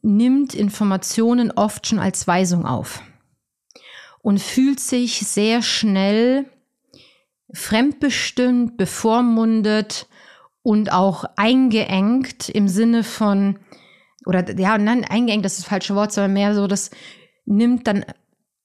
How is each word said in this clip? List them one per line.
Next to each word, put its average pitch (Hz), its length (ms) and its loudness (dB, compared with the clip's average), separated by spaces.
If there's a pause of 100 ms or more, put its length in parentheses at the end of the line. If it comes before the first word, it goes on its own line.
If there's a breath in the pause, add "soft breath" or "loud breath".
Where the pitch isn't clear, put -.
nimmt 254 540 2
Informationen 214 960 0
oft - 360 -2
schon 214 120 0
als - 280 -4
Weisung 175 400 0
auf - 360 -6 (1200 loud breath)
und 202 160 2
fühlt 262 420 0
sich 247 400 -4
sehr 220 420 0
schnell 220 840 0 (1080 soft breath)
fremdbestimmt, 247 1200 0
bevormundet 220 1300 0 (540 loud breath)
und 214 300 2
auch 180 320 2 (120)
eingeengt 226 1120 0
im 202 200 0
Sinne 226 360 2
von, 202 560 0 (680 soft breath)
oder, 180 320 -2
ja, 196 180 2
nein, 214 280 2
eingeengt, 214 400 0
das 190 80 -2
ist - 80 -10
das - 80 -14
falsche 202 260 -4
Wort, 208 180 0
sondern 202 200 0
mehr 202 220 2
so, 202 120 0
das 196 240 -4 (560 loud breath)
nimmt 233 400 2
dann 202 180 -2 (600)